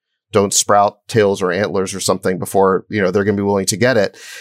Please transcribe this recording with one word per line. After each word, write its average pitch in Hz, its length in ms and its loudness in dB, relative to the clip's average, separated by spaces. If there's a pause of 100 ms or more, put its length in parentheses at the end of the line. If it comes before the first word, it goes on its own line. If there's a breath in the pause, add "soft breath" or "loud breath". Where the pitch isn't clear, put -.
(320)
don't 101 220 2
sprout - 540 0
tails 101 360 0
or 92 80 0
antlers 95 420 -2
or 95 60 -10
something 92 400 -2
before, 95 500 0
you 107 120 -2
know, 92 100 0
they're 98 120 0
gonna 101 140 0
be 101 60 -2
willing 101 240 0
to 107 100 -4
get 120 200 2
it. 98 200 -2 (240 loud breath)